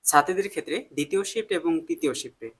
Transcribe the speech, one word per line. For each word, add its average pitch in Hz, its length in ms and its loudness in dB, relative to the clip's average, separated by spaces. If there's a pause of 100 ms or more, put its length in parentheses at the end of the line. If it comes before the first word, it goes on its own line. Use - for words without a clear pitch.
ছাত্রীদের 185 460 4
ক্ষেত্রে 165 440 -6
দ্বিতীয় 196 300 0
শিফট 214 280 -4
এবং 165 360 0
তৃতীয় 156 260 0
শিফটে 117 360 -10 (100)